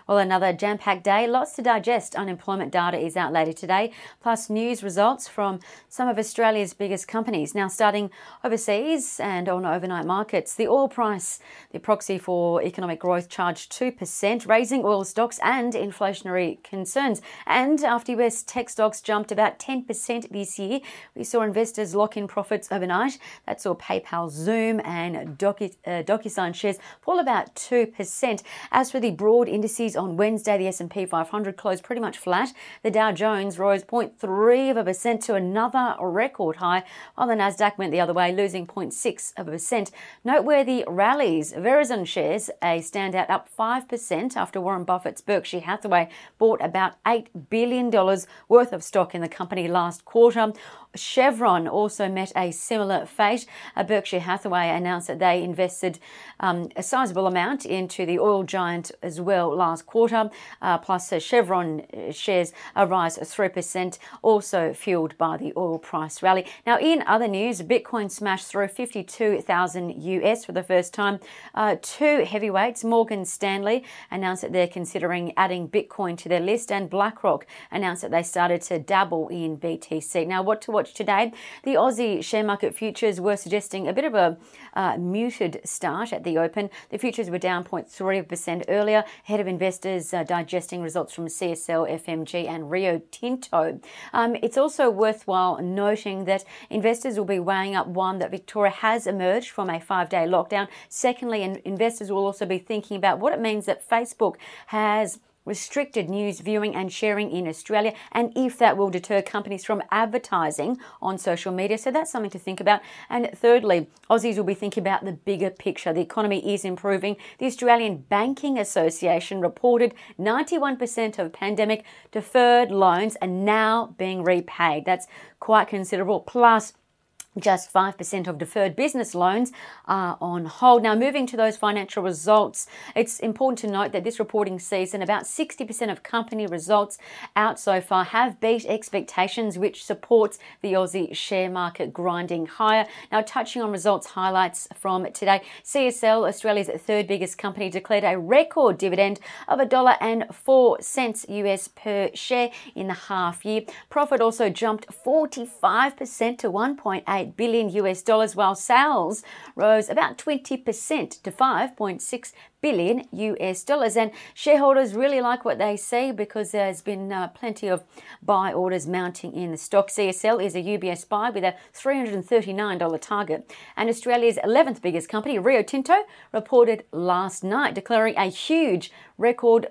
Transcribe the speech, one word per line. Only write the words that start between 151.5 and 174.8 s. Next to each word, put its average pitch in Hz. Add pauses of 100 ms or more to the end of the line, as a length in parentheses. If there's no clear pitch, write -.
per 202
share 240 (240)
in 190
the 185
half 180
year. 214 (260)
Profit 294
also 226
jumped 214
forty-five 269
percent 240
to 220
one 240
point 196
eight 196 (140)
billion 226
U 196
S 185
dollars, 220
while 190
sales 240 (320)
rose 214
about 311
twenty 277
percent 254 (100)
to 190
five 254
point 196
six - (280)
billion 233
U 208
S 185
dollars. 247
And 220 (240)
shareholders 269
really 262
like 247
what 147
they 208
see 247
because 208
there's 196
been, 196
uh, 185
plenty 214
of 180 (400)
buy 196
orders 180
mounting 180
in 175
the 156
stock. 196
C 202
S 185
L 220
is 185
a 185
U 196
B 185
S 175
buy 214
with 202
a 180 (180)
three 277
hundred 233
and 185
thirty-nine 202
dollar 165
target. 190 (280)
And 226
Australia's 233
eleventh 247